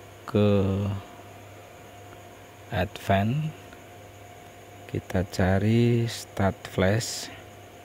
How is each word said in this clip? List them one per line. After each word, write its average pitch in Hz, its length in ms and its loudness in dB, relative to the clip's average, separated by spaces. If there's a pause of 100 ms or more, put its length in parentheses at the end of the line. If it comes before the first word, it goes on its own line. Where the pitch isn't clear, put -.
(280)
ke 101 560 4 (1800)
advance, 104 800 0 (1400)
kita 98 400 -2
cari 113 720 4
start - 480 -2 (160)
flash, - 640 0 (520)